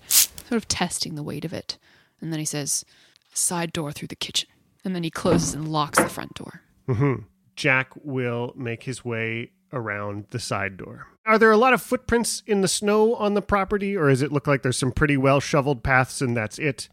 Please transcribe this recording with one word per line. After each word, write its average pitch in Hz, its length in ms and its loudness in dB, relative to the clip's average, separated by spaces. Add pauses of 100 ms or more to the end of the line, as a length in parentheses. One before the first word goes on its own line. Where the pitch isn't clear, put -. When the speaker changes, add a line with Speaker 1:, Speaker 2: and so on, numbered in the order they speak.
Speaker 1:
sort - 460 -2
of 226 160 -2
testing - 460 -4
the 147 80 -8
weight 156 240 -8
of 170 80 -10
it. - 240 -12 (420)
And 160 120 -8
then 156 60 -4
he 156 60 -4
says, 147 400 -4 (480)
"Side 170 400 -2
door 151 200 -6
through - 160 -12
the - 80 -12
kitchen." - 320 -6 (360)
And 185 100 -4
then 175 100 -4
he 165 60 -2
closes 170 440 0
and 156 140 -6
locks 151 300 0
the - 100 4
front - 260 -12
door. - 260 -18 (280)
Speaker 2:
Mm-hmm. 127 340 0 (340)
Jack 131 340 0 (120)
will 123 540 -4
make 117 260 -6
his - 220 -10
way 113 480 -4 (200)
around 104 580 -6
the 123 100 -4
side 98 360 -4
door. - 300 -14 (180)
Are 220 140 4
there 220 140 8
a 214 40 8
lot 254 160 6
of 220 80 4
footprints - 640 -2
in 202 140 2
the 185 80 2
snow 214 460 4
on 208 200 0
the 202 80 2
property, 202 540 0
or 156 120 4
does 135 140 6
it 147 100 -2
look 143 140 0
like 139 160 2
there's 127 140 0
some 127 160 0
pretty 147 240 2
well-shoveled 135 680 2
paths 131 360 2
and 120 160 0
that's 107 220 -4
it? 147 340 -4